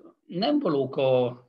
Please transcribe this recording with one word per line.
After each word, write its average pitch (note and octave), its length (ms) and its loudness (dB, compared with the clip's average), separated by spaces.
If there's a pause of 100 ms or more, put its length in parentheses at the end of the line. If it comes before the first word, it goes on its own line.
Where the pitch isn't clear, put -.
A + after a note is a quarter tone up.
(260)
nem C#4 340 -2
valók C#3 360 -2
a B2+ 520 0